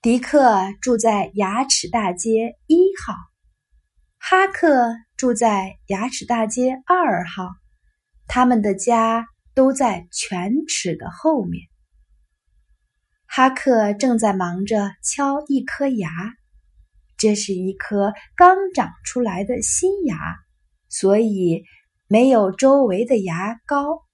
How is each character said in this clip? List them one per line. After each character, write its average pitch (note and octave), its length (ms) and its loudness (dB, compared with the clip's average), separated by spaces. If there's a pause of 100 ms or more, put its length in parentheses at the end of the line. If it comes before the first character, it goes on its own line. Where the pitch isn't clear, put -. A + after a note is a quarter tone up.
迪 A#3 180 2
克 B3+ 380 4 (220)
住 B3 180 0
在 G#3 360 0
牙 G#3 320 -2
齿 F#3 240 -2
大 G3 240 -2
街 A3+ 420 -2 (120)
一 D#4+ 100 4 (280)
号， G#3 80 -10 (1040)
哈 F#4+ 300 2
克 B3+ 480 2 (220)
住 B3 160 0
在 G3+ 440 0 (100)
牙 G3 200 -4
齿 - 180 -10
大 A3+ 220 -2
街 B3+ 380 -2
二 A#3+ 420 0
号， F3+ 220 -12 (760)
他 B3+ 200 2
们 B3 160 2
的 G3+ 120 0
家 A3+ 540 0 (260)
都 C4+ 200 4
在 G#3+ 400 -2
犬 G#3 520 -4
齿 - 300 -6
的 - 160 -14
后 D4+ 320 -2
面。 E3+ 240 -10 (1600)
哈 C4 240 2
克 A3+ 420 2
正 A#3 260 0
在 A3 140 2
忙 F#3 340 -4
着 G3+ 260 -2 (120)
敲 C#4+ 440 -2
一 C#4 140 0
颗 C#4 280 -4
牙， G3+ 200 -4 (1080)
这 G#3+ 180 2
是 G3+ 180 -6
一 F#3 200 -4
颗 G3+ 400 -4 (240)
刚 F4+ 180 8 (180)
长 G3+ 160 -2 (140)
出 - 160 -8
来 G3 240 -4
的 A#3 180 -6
新 F#4+ 440 -2
牙， G3 100 -2 (720)
所 G3 300 2
以 F#3+ 480 0 (420)
没 A#3+ 220 6
有 G#3 240 4
周 C4+ 320 4
围 G3 180 0
的 A#3 180 0
牙 F#3+ 440 -6
高。 D4 480 -4